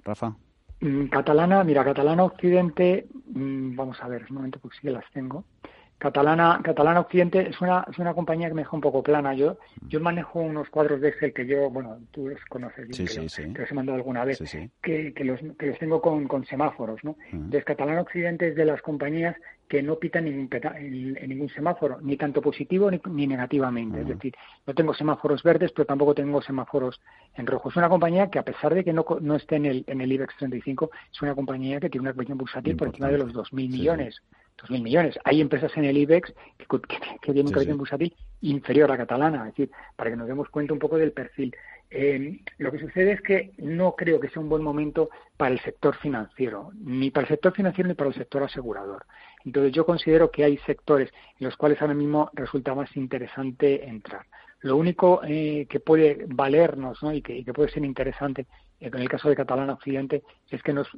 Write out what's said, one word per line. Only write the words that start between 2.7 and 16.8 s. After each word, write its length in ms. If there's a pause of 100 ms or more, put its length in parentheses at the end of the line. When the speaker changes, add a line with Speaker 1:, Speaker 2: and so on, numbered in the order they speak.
Speaker 2:
mm, 480
vamos 260
a 60
ver, 220
un 80
momento, 220
porque 180
sí 100
que 40
las 200
tengo. 340 (500)
Catalana, 640
Catalana 380
Occidente 480
es 140
una, 280
es 80
una 160
compañía 360
que 60
me 80
deja 120
un 60
poco 200
plana. 340
Yo, 220 (300)
yo 140
manejo 400
unos 280
cuadros 300
de 100
Excel 220
que 160
yo, 220
bueno, 280 (140)
tú 160
los 220
conoces, 400
yo 40
Speaker 1:
Sí, 120
Speaker 2:
creo, 240
Speaker 1:
sí, 140
sí. 100
Speaker 2:
te 80
los 100
he 40
mandado 200
alguna 300
vez, 120
Speaker 1:
Sí, 80
sí. 240 (120)
Speaker 2:
que, 320
que 100
los, 160 (180)
que 100
los 120
tengo 220
con, 260
con 180
semáforos, 600